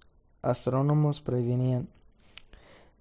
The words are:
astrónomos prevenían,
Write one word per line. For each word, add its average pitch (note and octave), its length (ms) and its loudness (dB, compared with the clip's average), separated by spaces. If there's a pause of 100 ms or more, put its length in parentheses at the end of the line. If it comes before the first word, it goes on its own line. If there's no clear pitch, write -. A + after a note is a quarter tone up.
(420)
astrónomos C#3+ 800 0
prevenían, B2 680 -2 (1120)